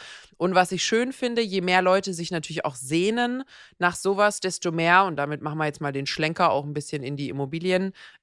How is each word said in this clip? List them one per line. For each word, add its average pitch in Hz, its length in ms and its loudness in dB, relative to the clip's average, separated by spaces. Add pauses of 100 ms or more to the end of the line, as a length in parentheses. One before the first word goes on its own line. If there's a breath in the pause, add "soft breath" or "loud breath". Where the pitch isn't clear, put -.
(360 loud breath)
Und 180 200 0
was 185 180 4
ich 170 100 -2
schön 247 300 0
finde, 233 280 -2
je 190 200 0
mehr 185 200 4
Leute 190 320 2
sich 165 180 -6
natürlich 160 340 -4
auch 139 100 -4
sehnen 226 680 0 (340 loud breath)
nach 175 160 2
sowas, 202 460 2
desto 180 320 -4
mehr, 170 320 6
und 170 100 -4
damit 147 260 -4
machen 151 160 -6
wir 156 100 0
jetzt 147 120 -6
mal 143 140 -4
den 139 120 -4
Schlenker 165 460 0
auch 143 140 0
ein 147 80 -8
bisschen 143 280 -6
in 139 140 -6
die 139 140 -6
Immobilien, 170 640 -2 (300 loud breath)